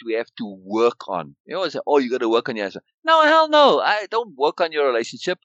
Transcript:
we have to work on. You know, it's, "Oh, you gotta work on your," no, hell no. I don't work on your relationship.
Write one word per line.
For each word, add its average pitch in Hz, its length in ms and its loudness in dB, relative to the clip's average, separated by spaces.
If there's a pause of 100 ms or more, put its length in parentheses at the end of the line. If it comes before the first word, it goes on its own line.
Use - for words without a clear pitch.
we 110 80 -4
have 117 140 -4 (100)
to 113 80 -8 (180)
work 113 440 0
on. 80 360 -8
You - 120 -14
know, 190 80 -4
it's, 147 120 -6 (100)
"Oh, 143 120 4
you 123 120 0
gotta 120 200 -2
work 117 180 0
on 117 80 -8
your," 98 140 -6 (340)
no, 320 200 4
hell 320 240 4
no. 285 320 4
I 202 300 -2
don't 220 280 -4
work 151 240 0
on 165 100 -2
your 147 140 0
relationship. 123 580 -4